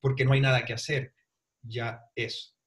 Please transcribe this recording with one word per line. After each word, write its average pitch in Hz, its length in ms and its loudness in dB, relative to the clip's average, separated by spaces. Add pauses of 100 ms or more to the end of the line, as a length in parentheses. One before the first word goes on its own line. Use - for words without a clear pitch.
porque 131 240 2
no 131 80 6
hay 135 80 6
nada 131 240 4
que - 80 -6
hacer, 139 400 -4 (480)
ya 117 400 -8 (140)
es - 400 -8 (120)